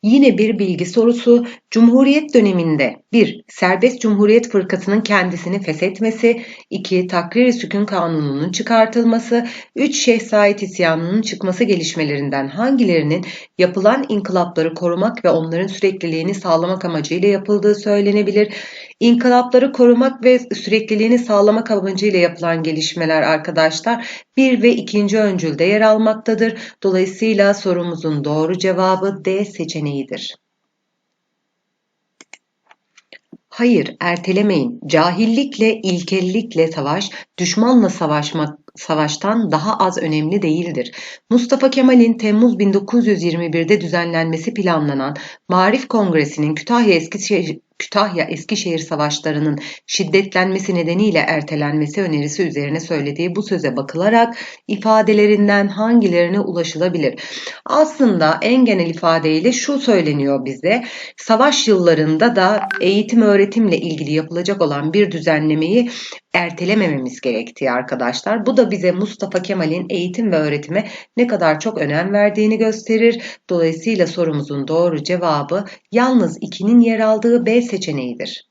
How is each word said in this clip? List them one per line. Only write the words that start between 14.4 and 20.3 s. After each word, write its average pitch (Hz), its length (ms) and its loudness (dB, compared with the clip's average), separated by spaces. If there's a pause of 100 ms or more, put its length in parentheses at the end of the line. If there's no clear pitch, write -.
korumak 180 520 -2
ve 175 40 6
onların 165 380 0
sürekliliğini 190 680 -2
sağlamak 180 520 -2
amacıyla 170 440 0
yapıldığı 202 460 2
söylenebilir? 208 760 0 (460)
İnkılapları 247 720 4
korumak 247 520 4
ve 254 160 6